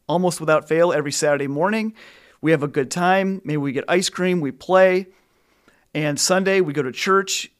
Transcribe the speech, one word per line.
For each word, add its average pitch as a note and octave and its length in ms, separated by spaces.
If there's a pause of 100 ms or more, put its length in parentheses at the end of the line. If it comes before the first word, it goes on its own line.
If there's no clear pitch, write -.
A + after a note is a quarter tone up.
almost F3 340
without D#3 280
fail, E3 240
every D3 180
Saturday C#3+ 380
morning. G#3+ 460 (480)
We D#3 80
have D#3 120
a D3+ 60
good C3+ 220
time. F#3+ 540
Maybe D3+ 120
we C#3 160
get C3 160
ice E3+ 220
cream, F3+ 320
we C3+ 100
play. F#3 540 (880)
And D3 260
Sunday, F#3+ 400
we D3+ 140
go D3 80
to B2+ 100
church. - 680